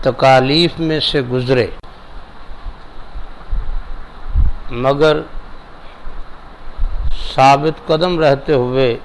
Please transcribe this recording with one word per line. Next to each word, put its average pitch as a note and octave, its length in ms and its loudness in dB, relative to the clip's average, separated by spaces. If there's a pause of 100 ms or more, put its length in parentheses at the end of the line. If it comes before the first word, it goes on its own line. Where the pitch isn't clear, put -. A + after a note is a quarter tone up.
تکالیف C3+ 800 2
میں D#3 200 -2
سے D3 220 -2
گزرے، B2 440 0 (3000)
مگر C#3+ 500 2 (2250)
ثابت C#3 520 4
قدم E3+ 340 0
رہتے C#3+ 340 2
ہوئے B2+ 340 2 (160)